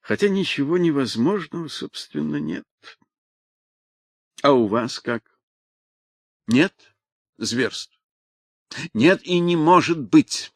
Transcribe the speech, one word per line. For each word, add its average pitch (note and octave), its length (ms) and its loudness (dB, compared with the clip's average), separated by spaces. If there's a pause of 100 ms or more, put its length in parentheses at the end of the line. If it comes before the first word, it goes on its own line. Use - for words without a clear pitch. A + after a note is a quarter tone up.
"Хотя D3+ 280 -2
ничего F3 480 -2
невозможного, D#3 920 -2
собственно, - 680 -8
нет". D#3 300 -8 (1800)
"А C#3+ 100 4
у B2 140 4
вас A2+ 320 -4
как?" - 400 -10 (1080)
"Нет C3+ 260 4 (640)
зверств". A2+ 600 -6 (960)
"Нет D3+ 320 2
и F3 140 0
не F3 180 0
может E3 440 4
быть. - 560 2